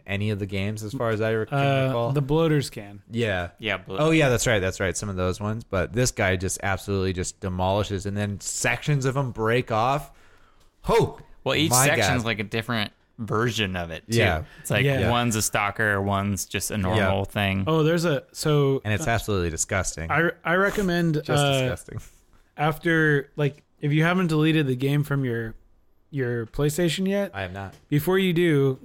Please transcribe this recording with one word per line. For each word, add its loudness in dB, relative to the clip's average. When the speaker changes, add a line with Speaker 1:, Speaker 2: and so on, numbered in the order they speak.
Speaker 1:
any -2
of -2
the -4
games -4
as -8
far -2
as 0
I 0
rec-, -2
can -2
Speaker 2:
Uh, 2
Speaker 1:
recall. 0
Speaker 2:
the 0
bloaters 2
can. -14
Speaker 1:
Yeah. 0
Speaker 3:
Yeah, -2
blo- -8
Speaker 1:
Oh, 2
yeah, 4
that's 2
right. 4
That's 0
right. 0
Some -6
of -6
those 0
ones. -4
But -2
this 0
guy 0
just -4
absolutely -2
just -6
demolishes, -2
and -6
then -4
sections -2
of -2
him -2
break 0
off. 0
Ho! 2
Speaker 3:
Well, 0
each 2
Speaker 1:
My 6
Speaker 3:
section's 2
Speaker 1:
God. -6
Speaker 3:
like -2
a -4
different -2
version -2
of -6
it, -12
too. 2
Speaker 1:
Yeah. 2
Speaker 3:
It's -10
like 2
Speaker 2:
Yeah. 2
Speaker 3:
one's 2
a 0
stalker, 0
one's 0
just -4
a -4
normal 2
Speaker 1:
Yeah. -2
Speaker 3:
thing. -2
Speaker 2:
Oh, 2
there's 2
a, 0
so 2
Speaker 1:
And 0
it's -2
absolutely 0
disgusting. -4
Speaker 2:
I, 2
I 0
recommend, 0
Speaker 1:
Just -4
Speaker 2:
uh, 2
Speaker 1:
disgusting. -6
Speaker 2:
after, 0
like, -2
if 0
you 2
haven't 2
deleted 2
the 0
game 0
from -2
your, -4
your -4
PlayStation 0
yet, -2
Speaker 1:
I -8
have -6
not. -10
Speaker 2:
before 2
you 2
do, 4